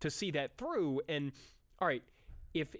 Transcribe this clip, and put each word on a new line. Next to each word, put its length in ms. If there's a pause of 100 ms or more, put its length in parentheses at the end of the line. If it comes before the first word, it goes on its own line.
to 100
see 220
that 240
through. 520
And, 220 (480)
all 80
right, 160 (500)
if, 280